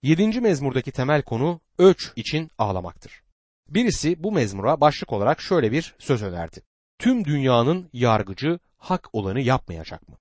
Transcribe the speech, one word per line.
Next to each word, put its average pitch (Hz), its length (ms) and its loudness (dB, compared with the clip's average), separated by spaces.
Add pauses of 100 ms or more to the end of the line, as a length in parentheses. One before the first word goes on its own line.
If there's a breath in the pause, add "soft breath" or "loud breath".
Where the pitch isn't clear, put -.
Yedinci 202 380 2
mezmurdaki 139 520 0
temel 139 300 0
konu 151 380 -2 (180)
öç 180 380 6
için 156 420 -6
ağlamaktır. 92 640 -6 (460)
Birisi 170 540 0
bu 214 100 -4
mezmura 117 480 0
başlık 147 320 0
olarak 113 280 0
şöyle 135 320 0
bir 156 260 -4
söz 120 240 -2
önerdi. 87 400 -10 (360)
"Tüm 240 260 0
dünyanın 143 680 2
yargıcı 120 680 0 (180)
hak - 360 -6
olanı 104 280 -2
yapmayacak 101 680 -4
mı?" - 120 -20